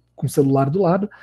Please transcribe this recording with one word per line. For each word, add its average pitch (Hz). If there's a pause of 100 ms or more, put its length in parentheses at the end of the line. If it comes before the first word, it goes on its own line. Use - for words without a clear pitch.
(140)
com -
o -
celular 135
do 190
lado, 190 (120)